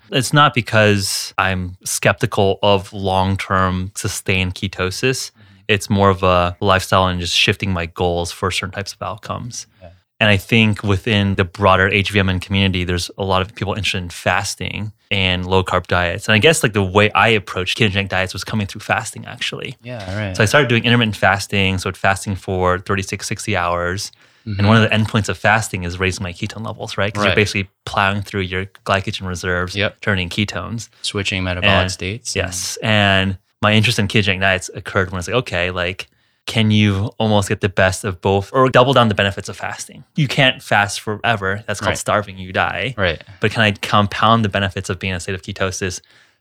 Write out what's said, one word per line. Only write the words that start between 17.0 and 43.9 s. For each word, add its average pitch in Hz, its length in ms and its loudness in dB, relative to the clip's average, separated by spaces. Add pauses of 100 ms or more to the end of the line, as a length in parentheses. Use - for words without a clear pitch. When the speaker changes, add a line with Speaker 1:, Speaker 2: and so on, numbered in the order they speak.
Speaker 1:
I 104 160 4
approached 95 500 -2
ketogenic 98 300 0
diets 92 260 -2
was 95 100 -8
coming 107 220 -4
through 107 140 -12
fasting, 107 460 -4
actually. - 560 -10
Speaker 2:
Yeah, 104 360 -8
right. 95 180 -4
Speaker 1:
So 117 60 6
I 107 40 6
started 143 220 4
doing 117 160 4
intermittent 117 320 4
fasting, 95 600 2
so 92 140 -4
fasting 98 420 0
for 92 460 0
thirty-six, 98 480 -6
sixty 104 280 -4
hours. 87 540 -2 (340)
And 107 120 -8
Speaker 2:
Mm-hmm. 101 100 2
Speaker 1:
one 110 160 8
of 110 80 2
the - 60 0
endpoints 107 320 0
of 90 100 -4
fasting 104 460 0
is 90 160 -6
raising 92 240 -2
my 87 80 -10
ketone 110 340 -10
levels, 113 320 -10
right? 98 160 -2
'Cause 104 80 0
you're 98 80 4
Speaker 2:
Right. 87 60 2
Speaker 1:
basically 101 340 0 (160)
plowing 101 360 0
through 101 180 -6
your 92 260 -6 (180)
glycogen 98 440 -2
reserves, 90 480 -4
Speaker 2:
Yep. 101 240 -2
Speaker 1:
turning 92 300 -2
ketones. 101 580 -6 (140)
Speaker 2:
Switching 98 420 -4
metabolic 90 300 0
Speaker 1:
And 92 180 2
Speaker 2:
states. - 420 -8
Speaker 1:
yes. 90 480 -6
And 98 560 2 (240)
my 107 100 4
interest 107 280 2
in 98 80 0
ketogenic 98 320 0
diets 95 340 0
occurred 92 360 -4
when 95 60 -8
I - 20 -4
was 87 100 -8
like, 104 80 -2
"Okay, 92 340 -2
like, 90 380 -6 (380)
can 110 240 2
you 104 480 2
almost 107 320 2
get 107 100 -4
the 101 80 0
best 92 360 2
of 95 180 -8
both 98 320 2
or 131 160 4
double 127 240 6
down 120 140 6
the 101 60 0
benefits 98 360 -2
of 98 80 -14
fasting? - 440 -12 (140)
You 143 120 2
can't 131 340 2
fast 101 380 0
forever. 104 640 -2
That's 104 120 -6
called 107 120 -2
Speaker 2:
Right. - 80 -2
Speaker 1:
starving. 98 400 -2
You 92 160 -12
die. 92 420 -2
Speaker 2:
Right. 90 240 0 (200)
Speaker 1:
But 110 100 0
can 113 100 -2
I 104 120 4
compound 110 720 2